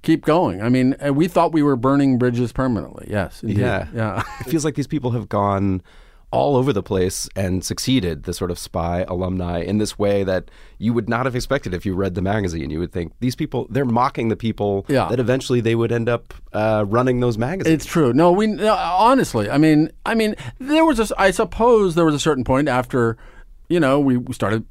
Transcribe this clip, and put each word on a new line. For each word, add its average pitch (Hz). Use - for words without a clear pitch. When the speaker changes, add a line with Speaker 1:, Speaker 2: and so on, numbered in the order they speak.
Speaker 1:
keep 160
going." 151
I 113
mean, 127
uh, 143
we 156
thought 165
we 160
were 143
burning 135
bridges 120
permanently. 113
Yes, 98
indeed. -
Speaker 2:
Yeah. 104
Speaker 1:
Yeah. 107
Speaker 2:
<laughs> -
It -
feels 151
like 151
these 139
people 127
have 113
gone 98
all 139
over 131
the 98
place 92
and 92
succeeded, 90
the 87
sort 90
of 85
spy 87
alumni, 90
in 98
this 107
way 101
that 92
you 113
would 117
not 117
have 127
expected 123
if 87
you 95
read 95
the 98
magazine. 90
You 76
would 85
think, 85
"These 123
people, 131
they're 131
mocking 120
the 104
people 101
Speaker 1:
Yeah. 120
Speaker 2:
that 117
eventually 127
they 113
would 117
end 117
up, 120
uh, 107
running 123
those 120
magazines." 160
Speaker 1:
It's -
true. 143
No, 165
we, 202
no, 214
honestly, 180
I 135
mean, 156
I 220
mean, 220
there 294
was 302
a 226
s-, 202
I 196
suppose 214
there 170
was 156
a 139
certain 135
point 139
after, 123
you 175
know, 135
we, 135
we 123
started 107